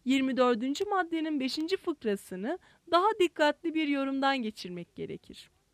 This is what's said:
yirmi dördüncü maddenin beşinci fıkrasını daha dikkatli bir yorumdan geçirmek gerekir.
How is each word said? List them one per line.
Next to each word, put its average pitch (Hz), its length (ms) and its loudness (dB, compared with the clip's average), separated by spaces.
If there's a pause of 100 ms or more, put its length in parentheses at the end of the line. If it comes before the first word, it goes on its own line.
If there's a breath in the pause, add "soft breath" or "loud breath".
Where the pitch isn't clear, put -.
yirmi 262 320 2
dördüncü 254 480 2
maddenin 330 540 -2
beşinci 311 380 -2
fıkrasını 214 840 -6 (320 soft breath)
daha 349 160 6 (120)
dikkatli 320 540 2
bir 311 140 0
yorumdan 269 500 0
geçirmek 180 580 -8
gerekir. - 560 -12 (220)